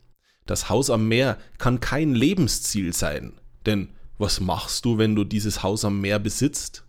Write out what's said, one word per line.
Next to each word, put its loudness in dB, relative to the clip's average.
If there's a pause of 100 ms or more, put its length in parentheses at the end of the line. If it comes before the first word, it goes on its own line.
(440)
Das -4
Haus 2
am 2
Meer 2 (180)
kann 2
kein 0
Lebensziel 2
sein, -4 (320)
denn 0 (260)
was -2
machst -2
du, 4
wenn 4
du 2
dieses -2
Haus 0
am 0
Meer 2
besitzt? -4